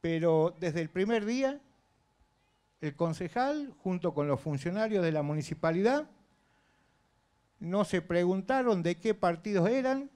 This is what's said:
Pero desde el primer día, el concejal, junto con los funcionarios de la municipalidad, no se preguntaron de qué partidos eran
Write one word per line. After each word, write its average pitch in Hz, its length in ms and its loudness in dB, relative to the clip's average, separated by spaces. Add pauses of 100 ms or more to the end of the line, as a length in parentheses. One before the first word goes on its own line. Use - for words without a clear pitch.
Pero 165 580 2
desde 165 220 -2
el 160 80 -4
primer 208 380 0
día, 269 340 -2 (1200)
el 151 160 -6
concejal, 240 840 -4
junto 180 320 -2
con 147 120 0
los 139 140 0
funcionarios 180 640 -2
de 165 80 0
la 151 100 0
municipalidad, 165 880 0 (1500)
no 185 240 0
se 185 180 -2
preguntaron 190 800 0
de 175 140 0
qué 214 180 -2
partidos 185 540 0
eran 269 480 0